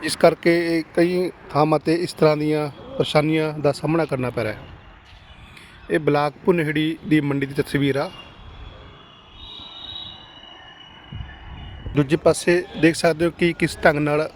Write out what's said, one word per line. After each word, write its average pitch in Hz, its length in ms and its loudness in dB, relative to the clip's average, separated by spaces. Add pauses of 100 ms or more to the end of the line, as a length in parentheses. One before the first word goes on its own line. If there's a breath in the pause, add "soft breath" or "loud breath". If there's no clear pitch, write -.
ਇਸ 156 120 -4
ਕਰਕੇ 170 600 4
ਇਹ 160 60 -2 (120)
ਕਈ 180 360 2 (180)
ਥਾਵਾਂ 151 300 2
'ਤੇ 160 140 0
ਇਸ 170 200 -2
ਤਰ੍ਹਾਂ 151 240 4
ਦੀਆਂ 151 320 -2
ਪਰੇਸ਼ਾਨੀਆਂ 156 920 -2
ਦਾ 143 120 2
ਸਾਹਮਣਾ 156 340 0
ਕਰਨਾ 127 240 -4
ਪੈ 120 140 -4
ਰਿਹਾ 107 100 -4
ਹੈ। 104 60 -12 (1300 loud breath)
ਇਹ 170 100 2
ਬਲਾਕ 147 340 2 (120)
ਭੁਨਹੜੀ 156 520 2 (100)
ਦੀ 151 140 4
ਮੰਡੀ 139 240 0
ਦੀ 139 160 -4
ਤਸਵੀਰ 139 340 0
ਆ। 156 160 -2 (3750)
ਦੂਜੇ 143 200 2
ਪਾਸੇ 175 500 2 (160)
ਦੇਖ 160 140 6
ਸਕਦੇ 165 300 2
ਹੋ 170 60 0
ਕਿ 170 220 0
ਕਿਸ 160 320 -2
ਢੰਗ 151 140 4
ਨਾਲ 151 360 0